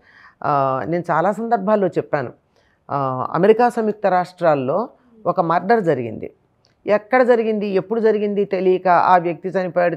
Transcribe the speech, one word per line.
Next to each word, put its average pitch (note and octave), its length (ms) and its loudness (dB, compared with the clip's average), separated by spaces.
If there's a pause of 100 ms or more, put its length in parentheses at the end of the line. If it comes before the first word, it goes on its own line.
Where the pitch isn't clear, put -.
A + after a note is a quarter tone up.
(440)
ఆ, C3+ 420 0
నేను E3+ 240 -4
చాలా E3 220 0
సందర్భాల్లో G#3+ 540 0
చెప్పాను, C#3+ 460 -4 (580)
ఆ, C3 400 -4
అమెరికా A3 380 2
సంయుక్త G#3+ 380 -4
రాష్ట్రాల్లో F3 840 0 (380)
ఒక F3 140 0
మర్డర్ F3+ 440 0
జరిగింది. B2 480 -4 (540)
ఎక్కడ G#3 360 2
జరిగింది, A3 440 2
ఎప్పుడు F#3+ 340 -2
జరిగింది G#3 440 0
తెలియక F#3 440 0
ఆ F3 280 6
వ్యక్తి E3+ 320 -2
చనిపోయాడు, F3 480 -2